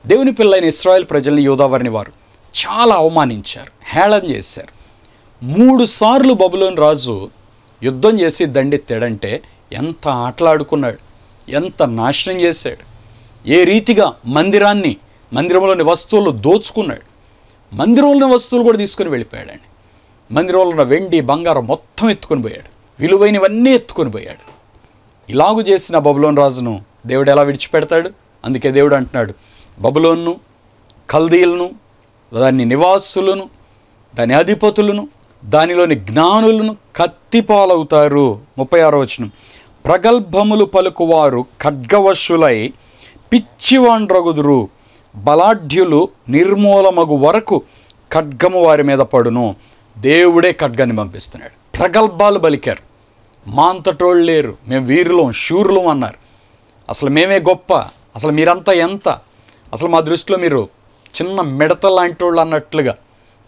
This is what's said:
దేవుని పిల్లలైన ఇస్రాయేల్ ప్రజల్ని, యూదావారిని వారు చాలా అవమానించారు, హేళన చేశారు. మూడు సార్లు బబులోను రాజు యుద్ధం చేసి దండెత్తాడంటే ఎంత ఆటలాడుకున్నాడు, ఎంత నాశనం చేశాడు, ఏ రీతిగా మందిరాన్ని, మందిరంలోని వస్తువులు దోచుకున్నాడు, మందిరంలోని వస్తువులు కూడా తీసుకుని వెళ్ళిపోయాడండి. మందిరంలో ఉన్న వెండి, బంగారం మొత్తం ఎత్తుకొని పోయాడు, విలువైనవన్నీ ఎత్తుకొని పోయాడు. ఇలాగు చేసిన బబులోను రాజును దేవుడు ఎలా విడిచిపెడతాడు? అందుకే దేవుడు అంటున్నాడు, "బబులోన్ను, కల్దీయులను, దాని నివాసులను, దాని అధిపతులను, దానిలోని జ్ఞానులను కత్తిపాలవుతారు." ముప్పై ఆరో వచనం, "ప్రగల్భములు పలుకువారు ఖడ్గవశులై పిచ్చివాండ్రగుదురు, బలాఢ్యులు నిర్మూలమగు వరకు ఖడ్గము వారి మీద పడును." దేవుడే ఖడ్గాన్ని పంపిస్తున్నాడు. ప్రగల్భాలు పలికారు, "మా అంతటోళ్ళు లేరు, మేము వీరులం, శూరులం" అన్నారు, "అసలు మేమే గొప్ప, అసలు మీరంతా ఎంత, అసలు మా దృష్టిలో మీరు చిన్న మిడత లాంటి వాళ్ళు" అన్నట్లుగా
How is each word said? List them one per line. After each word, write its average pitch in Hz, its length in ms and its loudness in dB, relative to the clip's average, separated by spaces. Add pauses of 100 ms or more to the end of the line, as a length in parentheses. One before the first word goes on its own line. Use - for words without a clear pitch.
దేవుని 254 260 2
పిల్లలైన 190 320 2
ఇస్రాయేల్ 185 460 2
ప్రజల్ని, 147 320 0
యూదావారిని 131 460 0
వారు 107 240 -10 (540)
చాలా 220 280 0
అవమానించారు, 147 760 -2 (100)
హేళన 190 480 0
చేశారు. - 380 -8 (760)
మూడు 233 400 4
సార్లు 254 480 2
బబులోను 185 440 0
రాజు 123 540 -2 (520)
యుద్ధం 135 380 0
చేసి 165 260 -2
దండెత్తాడంటే 120 960 -4 (300)
ఎంత 156 360 -8
ఆటలాడుకున్నాడు, 139 920 -2 (520)
ఎంత 165 320 -4
నాశనం 131 580 -4
చేశాడు, 156 440 -4 (640)
ఏ 175 140 4
రీతిగా 208 500 2 (120)
మందిరాన్ని, 196 720 0 (360)
మందిరంలోని 180 500 0
వస్తువులు 175 480 0
దోచుకున్నాడు, 151 720 -2 (720)
మందిరంలోని 269 580 2
వస్తువులు 240 300 0
కూడా 226 140 2
తీసుకుని 196 300 -6
వెళ్ళిపోయాడండి. - 520 -10 (720)
మందిరంలో 180 360 0
ఉన్న 156 140 0
వెండి, 165 380 0
బంగారం 143 460 -2
మొత్తం 202 440 -4
ఎత్తుకొని 156 320 -4
పోయాడు, - 280 -14 (300)
విలువైనవన్నీ 202 720 2
ఎత్తుకొని 208 400 -2
పోయాడు. - 420 -16 (800)
ఇలాగు 180 300 2
చేసిన 185 380 0
బబులోను 147 380 2
రాజును 123 460 -2 (240)
దేవుడు 139 240 0
ఎలా 143 120 4
విడిచిపెడతాడు? 151 680 -2 (340)
అందుకే 131 260 -4
దేవుడు 143 240 2
అంటున్నాడు, 123 400 -4 (460)
"బబులోన్ను, 165 560 0 (760)
కల్దీయులను, 175 600 2 (640)
దాని 131 300 0
నివాసులను, 190 840 0 (640)
దాని 117 200 -2
అధిపతులను, 208 720 0 (360)
దానిలోని 165 500 2
జ్ఞానులను 208 800 0 (200)
కత్తిపాలవుతారు." 160 1400 0 (180)
ముప్పై 147 220 0
ఆరో 151 180 4
వచనం, 120 320 -6 (540)
"ప్రగల్భములు 208 800 2
పలుకువారు 165 800 0 (180)
ఖడ్గవశులై 127 1080 0 (600)
పిచ్చివాండ్రగుదురు, 185 1400 2 (480)
బలాఢ్యులు 165 920 0 (200)
నిర్మూలమగు 185 880 2
వరకు 175 460 0 (500)
ఖడ్గము 160 520 0
వారి 151 180 4
మీద 139 160 0
పడును." 120 580 0 (420)
దేవుడే 170 540 4
ఖడ్గాన్ని 120 440 -2
పంపిస్తున్నాడు. - 840 -12
ప్రగల్భాలు 202 600 2
పలికారు, 147 400 -2 (720)
"మా 147 180 2
అంతటోళ్ళు 180 560 0
లేరు, 151 320 -2 (120)
మేము 131 180 -4
వీరులం, 165 460 0
శూరులం" 185 560 -2
అన్నారు, 131 260 -2 (760)
"అసలు 139 200 -4
మేమే 185 280 0
గొప్ప, 175 360 -2 (420)
అసలు 151 160 -4
మీరంతా 170 400 0
ఎంత, 180 360 -2 (640)
అసలు 135 160 -6
మా 165 120 2
దృష్టిలో 165 380 -2
మీరు 143 300 -2 (540)
చిన్న 190 180 -6
మిడత 156 460 -2
లాంటి 180 380 0
వాళ్ళు" 170 160 0
అన్నట్లుగా 151 540 -4 (540)